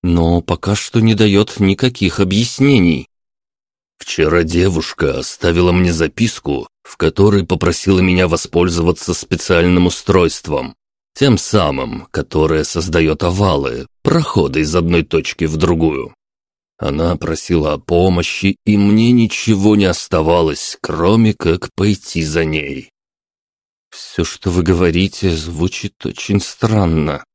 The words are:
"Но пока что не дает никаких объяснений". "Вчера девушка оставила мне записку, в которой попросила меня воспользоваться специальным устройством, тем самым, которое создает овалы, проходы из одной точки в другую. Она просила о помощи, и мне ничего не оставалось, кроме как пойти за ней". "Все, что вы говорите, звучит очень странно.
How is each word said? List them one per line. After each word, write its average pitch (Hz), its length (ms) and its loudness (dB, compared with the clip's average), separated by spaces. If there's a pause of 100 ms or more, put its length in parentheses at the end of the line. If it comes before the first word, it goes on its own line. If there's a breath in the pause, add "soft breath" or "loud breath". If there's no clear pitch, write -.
"Но 85 380 2
пока 98 340 -2
что - 240 -2
не 110 160 4
дает 104 440 2
никаких 101 600 0
объяснений". 98 880 2 (880)
"Вчера 82 460 0
девушка 80 760 -2
оставила 87 520 0
мне 90 220 2
записку, 80 760 -2 (160)
в - 140 -20
которой 98 480 2
попросила 90 540 0
меня 92 280 2
воспользоваться 85 840 0
специальным 90 720 2
устройством, 87 920 0 (380)
тем 135 240 2
самым, 67 760 -2
которое 78 520 0
создает 82 600 -2
овалы, 85 640 0 (140)
проходы 82 600 0
из 78 140 -2
одной 85 280 2
точки - 420 -4
в 78 120 -4
другую. 80 580 0 (640)
Она 80 380 -2
просила 80 580 -2
о 71 40 -4
помощи, 87 880 0
и 107 120 2
мне 107 340 4
ничего 107 640 2
не 101 100 2
оставалось, 82 960 0
кроме 104 520 2
как 87 420 -2
пойти 95 480 -2
за 80 220 -2
ней". 73 440 -8 (1000)
"Все, - 320 -8
что - 260 -6
вы 90 140 0
говорите, 90 680 0
звучит 82 760 -6
очень - 340 -2
странно. 82 960 -2